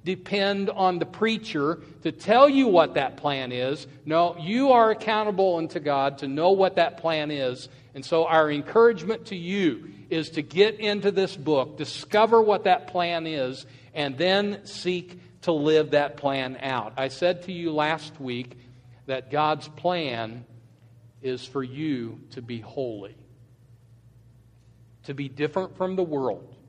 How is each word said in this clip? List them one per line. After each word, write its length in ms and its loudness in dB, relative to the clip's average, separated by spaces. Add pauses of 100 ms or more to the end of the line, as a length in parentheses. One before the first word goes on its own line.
depend 640 -2
on 300 0
the 60 0
preacher 760 -2 (220)
to 100 -2
tell 340 6
you 200 4
what 260 6
that 240 -2
plan 340 -4
is. 340 -4 (200)
No, 340 2
you 320 2
are 180 8
accountable 680 0
unto 240 -6
God 380 0
to 80 -6
know 240 2
what 260 2
that 200 2
plan 320 -2
is. 380 -6 (260)
And 120 -14
so 200 2
our 240 4
encouragement 800 2
to 80 -10
you 560 -2 (180)
is 220 -4
to 100 -4
get 380 2
into 320 -2
this 240 -2
book, 420 -2
discover 640 2
what 220 2
that 240 2
plan 400 -2
is, 380 -4 (280)
and 240 -4
then 480 0
seek 540 -8 (220)
to 100 0
live 400 2
that 240 2
plan 460 -4
out. 340 -4
I 140 -4
said 340 -2
to 80 -12
you 220 -6
last 460 -2
week 380 -10 (500)
that 220 -6
God's 380 0
plan 800 -4 (760)
is 240 -8
for 180 -8
you 580 -8 (100)
to 100 -16
be 180 -10
holy, 580 -10 (1900)
to 100 -12
be 140 -10
different 480 -6
from 200 -4
the 80 0
world 500 -6 (160)